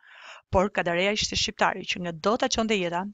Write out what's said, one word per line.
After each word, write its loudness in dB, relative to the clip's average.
Por 2
Kadareja 2
ishte -2
shqiptari 0
që -4
nga -6
do 2
ta 0
çonte 0
jeta, -2